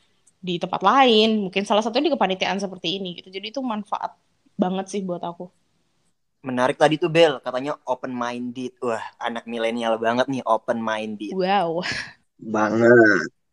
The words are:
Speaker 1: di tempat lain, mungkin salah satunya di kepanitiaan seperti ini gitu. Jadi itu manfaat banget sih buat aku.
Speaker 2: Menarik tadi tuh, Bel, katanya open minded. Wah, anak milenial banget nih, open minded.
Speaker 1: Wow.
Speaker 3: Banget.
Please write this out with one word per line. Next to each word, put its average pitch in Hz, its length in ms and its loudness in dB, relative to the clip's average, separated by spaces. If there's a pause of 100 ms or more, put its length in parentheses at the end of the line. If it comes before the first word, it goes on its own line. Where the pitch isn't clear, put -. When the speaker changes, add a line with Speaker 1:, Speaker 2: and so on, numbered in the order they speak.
(380)
Speaker 1:
di 175 180 -4
tempat 175 280 -4
lain, 220 680 4
mungkin 196 160 -4
salah 220 160 2
satunya 240 260 0
di 277 60 -2
kepanitiaan 190 480 -2
seperti 185 380 -6
ini 180 180 -10
gitu. - 140 -20
Jadi 196 180 -12
itu 269 140 -8
manfaat - 500 -6 (400)
banget 185 380 -6
sih 196 100 -6
buat 175 220 -8
aku. 170 260 -14 (920)
Speaker 2:
Menarik 127 400 -2
tadi 151 160 4
tuh, 165 160 0
Bel, 156 320 6
katanya 127 400 -6
open 127 320 -6
minded. 123 640 -6
Wah, 113 220 -2 (180)
anak 117 240 -6
milenial 113 560 -2
banget 117 240 2
nih, 131 240 -4
open 113 320 0
minded. 110 560 -6
Speaker 1:
Wow. 185 480 0 (560)
Speaker 3:
Banget. 107 880 6 (240)